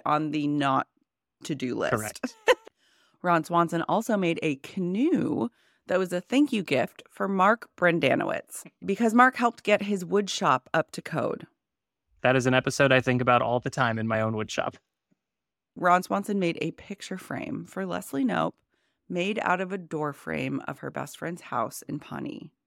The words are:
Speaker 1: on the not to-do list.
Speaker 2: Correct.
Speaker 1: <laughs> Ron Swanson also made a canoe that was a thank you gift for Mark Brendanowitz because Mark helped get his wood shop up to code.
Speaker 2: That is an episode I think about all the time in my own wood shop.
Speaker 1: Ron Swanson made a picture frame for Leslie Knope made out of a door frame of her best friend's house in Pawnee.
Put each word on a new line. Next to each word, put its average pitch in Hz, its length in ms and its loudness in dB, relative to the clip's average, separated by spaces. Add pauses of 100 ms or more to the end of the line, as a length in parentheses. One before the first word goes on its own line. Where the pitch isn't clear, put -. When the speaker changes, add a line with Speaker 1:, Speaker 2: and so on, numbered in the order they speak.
Speaker 1:
on 151 280 0
the 147 140 -2
not 139 400 0 (580)
to-do 131 300 -6
list. 113 200 -2
Speaker 2:
Correct. 107 400 -6 (120)
Speaker 1:
<laughs> - 760 -4
Ron 170 200 2
Swanson 170 460 0
also 208 300 0
made 170 240 0
a 147 140 0
canoe 220 920 -2 (380)
that 185 120 0
was 185 140 -2
a 180 80 -2
thank 277 320 2
you 208 100 0
gift - 460 -2
for - 180 -6
Mark 196 520 2
Brendanowitz - 840 0 (200)
because 214 300 0
Mark 254 220 6
helped 240 260 0
get 208 180 4
his 202 240 -2
wood 190 240 0
shop 143 460 0
up 160 160 0
to - 100 -12
code. - 460 -4 (760)
Speaker 2:
That 131 140 4
is 123 100 2
an 127 80 4
episode 135 360 4
I 127 120 6
think 123 180 2
about 120 220 4
all 120 180 0
the 143 80 -6
time 117 300 0
in 110 100 -4
my 110 140 0
own 110 120 0
wood 107 160 -4
shop. - 280 -6 (1000)
Speaker 1:
Ron 180 260 4
Swanson 202 360 -2
made 170 240 0
a 165 80 -2
picture - 480 -12
frame - 500 -8
for 190 160 -8
Leslie 185 400 -4
Knope 170 300 0 (560)
made 185 320 -2
out 180 180 2
of 190 120 -4
a 202 40 -6
door 151 380 -6
frame 143 520 -6
of 143 120 -8
her 143 120 -10
best 143 280 -10
friend's 170 240 -10
house - 440 -4
in 151 120 -6
Pawnee. - 520 -10 (160)